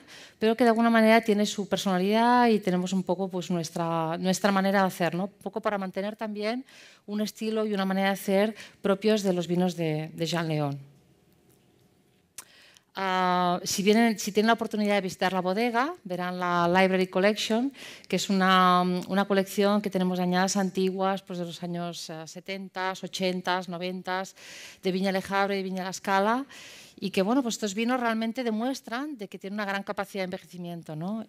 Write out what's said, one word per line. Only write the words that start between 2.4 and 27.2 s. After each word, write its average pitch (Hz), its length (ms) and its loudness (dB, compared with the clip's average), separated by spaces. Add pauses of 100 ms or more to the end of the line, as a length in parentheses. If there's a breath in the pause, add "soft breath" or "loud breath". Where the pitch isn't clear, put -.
y 214 120 4
tenemos 185 320 -2
un 190 100 0
poco, 180 240 -2
pues, 180 240 -6
nuestra, 165 680 -2
nuestra 185 340 2
manera 196 300 4
de 190 40 4
hacer, 170 300 0
¿no? 185 80 -2
Un - 180 -10
poco 214 180 -8
para 208 160 -2
mantener 196 380 -6
también 214 500 -6 (420 loud breath)
un 208 140 -4
estilo 220 460 -2
y 208 80 -2
una 190 100 0
manera 190 240 0
de 196 60 0
hacer 202 400 0 (260 loud breath)
propios 202 440 2
de 196 80 2
los 175 160 -2
vinos 180 260 2
de, 156 400 -2
de 165 120 -4
Jean 165 200 -2
León. 147 320 -2 (2250 loud breath)
Ah, 180 640 2
si 190 220 -2
vienen, 220 340 4
si - 140 -6
tienen 214 160 2
la 233 60 6
oportunidad 214 420 0
de 202 60 0
visitar 185 300 -2
la 185 80 0
bodega, 233 640 0
verán 180 380 -6
la 175 260 2
Library 185 400 4
Collection, 214 640 0 (360 loud breath)
que 190 80 0
es - 120 -4
una, 185 540 6 (240)
una 196 180 0
colección 202 560 2
que 208 80 -2
tenemos 185 300 0
de 180 60 0
añadas 180 320 2
antiguas, 190 640 0
pues, 180 160 -10
de 175 60 -6
los 170 180 -12
años, 170 480 -8
eh, 160 160 -14
setentas, 190 800 -8
ochentas, 180 640 -2
noventas, 185 640 -6 (480 loud breath)
de 190 80 0
Viña 185 220 0
Le 185 160 0
Havre 196 320 2
y - 20 -2
Viña 185 220 -6
La 185 80 -6
Scala, 208 520 2 (540 loud breath)
y 190 120 -6
que, 190 120 2